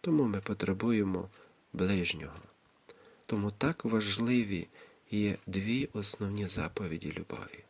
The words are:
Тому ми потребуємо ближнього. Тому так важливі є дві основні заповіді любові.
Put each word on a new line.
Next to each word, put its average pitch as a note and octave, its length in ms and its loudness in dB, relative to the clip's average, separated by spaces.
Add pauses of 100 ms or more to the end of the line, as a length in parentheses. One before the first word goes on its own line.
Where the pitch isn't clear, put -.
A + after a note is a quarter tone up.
Тому D#3 240 4
ми G#2 160 0
потребуємо G2 880 0 (440)
ближнього. F2+ 680 0 (880)
Тому G#2 240 2
так C#3+ 340 0
важливі A2 840 2 (420)
є G#2 260 2 (100)
дві A2 460 -2
основні G2+ 540 -2
заповіді E2 640 -4
любові. - 580 -10